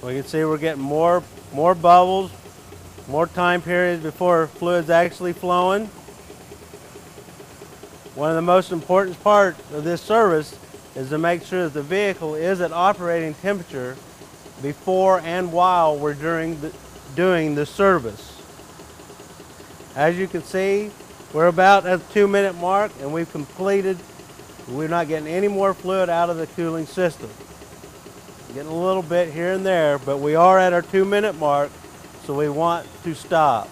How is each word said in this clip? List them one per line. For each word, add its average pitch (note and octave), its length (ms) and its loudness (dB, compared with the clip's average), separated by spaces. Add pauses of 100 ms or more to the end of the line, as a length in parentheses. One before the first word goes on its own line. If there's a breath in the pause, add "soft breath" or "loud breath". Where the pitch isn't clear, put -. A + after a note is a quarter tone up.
We B2+ 80 -6
can C3+ 100 -6
see D#3 200 -2
we're D#3 120 0
getting D3 280 -4
more, E3 400 2 (280)
more D#3+ 220 2
bubbles, F3+ 560 4 (760)
more D3+ 180 0
time F3 340 0
periods F3 440 -2
before E3 420 2
fluid's E3+ 420 -2
actually F3 440 2
flowing. F#3 540 0 (2250)
One D3 160 -2
of E3 60 0
the E3 60 -2
most F3+ 280 2
important F#3 540 -2
parts G3+ 340 4 (140)
of D3+ 100 -8
this E3 180 -4
service F#3+ 560 2 (380)
is C3 140 -8
to D3+ 100 -4
make E3+ 240 0
sure F3+ 220 -4
that D3+ 100 -6
the D3 80 -6
vehicle F3 540 -4
is F3 240 -2
at E3+ 100 -2
operating E3+ 640 -2
temperature C#3+ 600 -8 (680)
before F#3 600 2
and F3 300 -4
while E3+ 460 2
we're D3 160 -4
during D#3+ 460 -6
the, D#3 120 -10 (440)
doing E3 400 2
the D3 100 -2
service. D3 720 -2 (1600)
As D#3+ 200 2
you F#3 120 -4
can E3+ 160 -8
see, G3 480 -4 (400)
we're D#3+ 160 4
about F#3 360 6
at F#3 220 -2
the - 80 -20
two G3+ 140 4
minute G3+ 260 0
mark F#3+ 460 0
and C#3 120 -6
we've E3 200 -4
completed, F#3+ 680 -2 (680)
we're C#3+ 180 -6
not E3+ 220 -2
getting D#3 180 -6
any F#3 220 -2
more G3 260 0
fluid F#3 340 -2
out E3+ 220 0
of E3+ 60 -4
the D#3+ 100 -6
cooling E3 400 -6
system. E3 420 -4 (1300)
Getting D3 180 -10
a E3+ 140 -2
little F#3+ 160 0
bit E3+ 320 0
here F3 180 -2
and F#3+ 140 -4
there, D#3 320 2
but C#3 180 -2
we D3 180 0
are F3+ 240 8
at F#3 140 4
our F3 80 2
two F#3+ 240 2
minute G3+ 300 0
mark, D3 360 0 (540)
so D3 80 -8
we D3 160 0
want E3 400 -2 (160)
to E3 100 -6
stop. C#3 580 2